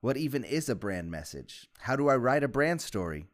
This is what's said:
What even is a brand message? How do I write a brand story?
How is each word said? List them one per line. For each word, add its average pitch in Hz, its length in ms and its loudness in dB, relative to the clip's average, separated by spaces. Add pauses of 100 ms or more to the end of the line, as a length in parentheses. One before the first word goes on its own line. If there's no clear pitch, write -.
What 127 160 0
even 139 260 -2
is 151 260 -2
a 127 60 2
brand 90 380 -4
message? - 560 -12 (100)
How - 160 -2
do 143 140 4
I 135 80 6
write 131 260 4
a 139 60 2
brand 156 340 2
story? 85 520 -4